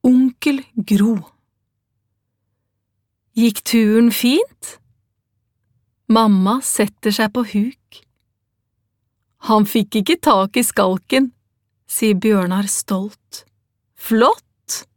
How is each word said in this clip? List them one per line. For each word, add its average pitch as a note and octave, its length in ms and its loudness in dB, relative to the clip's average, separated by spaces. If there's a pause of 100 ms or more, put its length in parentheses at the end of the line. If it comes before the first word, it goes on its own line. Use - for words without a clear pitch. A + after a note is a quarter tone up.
Onkel C4 540 2 (160)
Gro. G#3 400 0 (2250)
Gikk A3+ 320 0
turen A3+ 480 2
fint? - 640 -2 (1300)
Mamma G#3+ 560 2
setter - 540 -4
seg A3 180 -2
på B3 80 -4 (140)
huk. - 460 -6 (1500)
Han G#3+ 160 4
fikk A3 380 -2
ikke E4+ 180 0
tak G3 400 2
i - 40 0
skalken, G#3+ 680 -2 (580)
sier G#3 320 0
Bjørnar G3 480 0
stolt. - 720 -10 (560)
Flott! - 880 -2 (120)